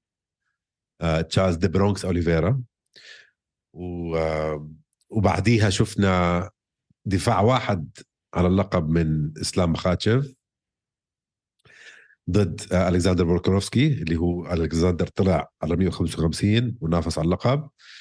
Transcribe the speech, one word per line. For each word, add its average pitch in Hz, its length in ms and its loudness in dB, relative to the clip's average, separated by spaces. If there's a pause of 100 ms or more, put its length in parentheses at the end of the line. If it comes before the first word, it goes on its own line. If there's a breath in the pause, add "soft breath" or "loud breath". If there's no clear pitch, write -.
(1000)
آه، 82 200 2
تشارلز 92 360 2
دي 90 120 0
برونكس 98 360 0
أوليفيرا. 87 580 2 (1120 loud breath)
و-، 87 420 -6
آه، 78 540 -4 (400)
وبعديها 101 600 2
شفنا 90 800 2 (540)
دفاع 98 360 0
واحد 104 580 0 (360)
على 90 140 2
اللقب 95 400 0
من 78 520 0
إسلام 87 320 0
مخاتشيف 104 600 0 (2000 loud breath)
ضد، 90 420 0
آه، 90 160 2
ألكسندر 90 360 2
بولكروفسكي، 95 640 0
اللي 82 300 -2
هو 87 360 -4
ألكسندر 82 540 0
طلع 92 440 0 (120)
على 82 140 -2
مية 90 120 0
وخمسة - 300 -4
وخمسين 104 640 0
ونافس 82 380 -2
على 76 60 0
اللقب. 123 440 -2 (320 loud breath)